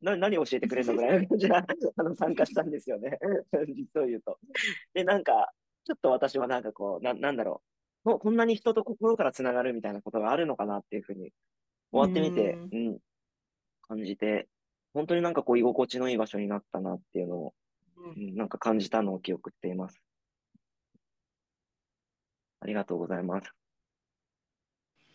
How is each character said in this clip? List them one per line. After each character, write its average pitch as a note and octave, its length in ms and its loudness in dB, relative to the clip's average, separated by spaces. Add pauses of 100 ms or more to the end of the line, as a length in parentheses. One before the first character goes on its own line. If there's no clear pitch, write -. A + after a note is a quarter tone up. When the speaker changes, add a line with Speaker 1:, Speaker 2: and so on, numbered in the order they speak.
Speaker 1:
「な-、 F#3+ 140 2
何 F#3+ 200 2
教 D3+ 60 4 (100)
え B2+ 80 0
て A2+ 80 -2
く B2 80 -2
れ B2+ 60 2
ん A#2+ 40 0
の？」 A#2 80 0
Speaker 2:
<laughs> - 20 2
Speaker 1:
ぐ A#2 60 2
ら C#3+ 140 4
い F#3 60 4
の F#3 60 -2
感 - 100 2
じ G3 100 2
で、 F3+ 60 6 (420)
あ E3+ 60 0
の、 E3 120 0
参 E3 200 0
加 - 100 4
し - 100 -4
た D#3 80 2
ん D#3 80 -4
で D3 100 -4
す C3 100 -10
よ G#2 80 -2
ね。 C3 220 -6
<laughs> D3+ 540 -2
実 C#3 280 -4
を C3 40 2
言 A#2 120 -2
う - 20 -6
と。 - 180 -8 (540)
で、 F3+ 120 0
な G3 120 4
ん F#3 80 0
か、 A2+ 260 4 (340)
ち - 80 -6
ょ - 20 -2
っ - 80 -8
と C3 80 6
私 C3+ 280 2
は B2+ 80 0
な B2+ 140 0
ん - 20 -14
か G#2+ 100 -6
こ G2+ 280 -4
う、 - 40 -8
な-、 B2 100 0
な C#3+ 180 -2
ん B2+ 40 -4
だ A2+ 80 -2
ろ - 180 -4 (420)
う、 A3 80 4
こ-、 - 80 2
こ G#3+ 100 0
ん A#3 60 4
な A3+ 80 4
に A3+ 120 4
人 A3 180 0
と G#3+ 100 2
心 A3 320 0
か F#3 80 0
ら C3 80 2
つ C3 100 -8
な B2+ 120 2
が B2 80 2
る B2+ 100 0
み A2+ 80 -4
た G#2+ 80 -6
い G2+ 60 -4
な G2+ 80 -8
こ G2+ 80 -10
と A2+ 100 0
が A2 120 2
あ C#3+ 40 4
る E3 100 2
の C3+ 100 -2
か G#2 100 -2
な G2+ 120 -2
っ - 40 -8
て - 140 -10
い - 20 -4
う G2 40 -6
ふ - 80 -18
う G2+ 40 -8
に、 F#2 180 -14 (580)
終 C3 100 4
わ D3 60 6
っ F#3 60 0
て F3 80 2
み F3 140 2
て、 G2 200 2
Speaker 2:
う - 20 -8
ー - 20 -14
ん。 G#2+ 300 -4
Speaker 1:
う - 80 0
ん、 - 20 -18 (840)
感 G#2+ 220 -8
じ G2+ 140 -6
て、 G#2+ 300 0 (440)
本 D3+ 140 -2
当 E3+ 80 0
に F3 80 2
な E3+ 80 0
ん E3 40 -6
か D3 80 2
こ B2 120 4
う、 A#2+ 40 8
居 A#2 40 6
心 B2 240 4
地 B2+ 120 -6
の B2+ 120 0
い B2 40 0
い - 40 2
場 A2 80 2
所 G#2 120 -6
に G2+ 100 -2
な G#2 100 -2
っ - 120 -8
た F#2 100 -4
な F#2+ 140 -4
っ F#2 60 -10 (140)
て F#2 40 -2
い F2+ 40 0
う F2 60 -4
の F2 100 -4
を、 D#2 160 -8 (420)
Speaker 2:
う F3 120 -16
ん。 - 20 -12
Speaker 1:
う G2 220 -10
ん、 - 40 -12
な A2 80 -2
ん G#2 60 -6
か A2 80 -8
感 A2 200 2
じ G2 120 -2
た A2+ 100 2
の G2 140 0
を F#2 60 -6
記 F#2+ 120 -4
憶 - 180 -6
し - 100 -20
て F2+ 80 -6
い F#2 60 -4
ま F#2 140 -6
す。 - 100 -20 (2500)
あ - 60 -10
り G#2 80 -2
が G2+ 100 0
と F2 120 -4
う - 20 -2
ご E2+ 80 -4
ざ F2+ 120 -2
い F2+ 40 -4
ま F#2 180 -2
す。 - 100 -18 (1600)